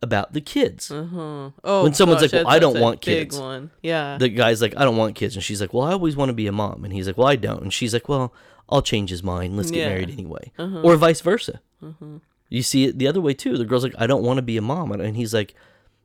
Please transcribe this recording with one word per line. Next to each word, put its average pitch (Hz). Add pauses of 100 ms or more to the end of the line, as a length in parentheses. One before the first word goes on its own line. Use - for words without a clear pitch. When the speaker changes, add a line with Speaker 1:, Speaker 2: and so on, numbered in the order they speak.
Speaker 1:
about 110
the 151
kids. -
Speaker 2:
Uh-huh. 151 (140)
Oh, 196
Speaker 1:
When 151
someone's 165
Speaker 2:
gosh, 151
Speaker 1:
like, -
"Well, 170
Speaker 2:
that's, 135
Speaker 1:
I 160
don't 151
Speaker 2:
that's 113
a -
Speaker 1:
want 117
Speaker 2:
big 165
Speaker 1:
kids." 139
Speaker 2:
one. 131 (100)
Yeah. 151
Speaker 1:
The 123
guy's 113
like, 110
"I 139
don't 117
want 110
kids." 104
And 95
she's 104
like, 95
"Well, 123
I 160
always 165
wanna 135
be 107
a 101
mom." 101
And 92
he's 95
like, 95
"Well, 123
I 143
don't." 107
And 95
she's 117
like, 120
"Well, 135 (360)
I'll 139
change 101
his 90
mind. 90
Let's 104
get 170
Speaker 2:
Yeah. 156
Speaker 1:
married 92
anyway." -
Speaker 2:
Uh-huh. 175
Speaker 1:
Or 170
vice 165
versa. - (220)
Speaker 2:
Uh-huh. 156 (300)
Speaker 1:
You 123
see 135
it 135
the 131
other 175
way, 143
too. 247
The 120
girl's 123
like, 127
"I 117
don't 123
wanna 127
be 117
a 107
mom." 135
And, 101
and 107
he's 117
like, 107 (500)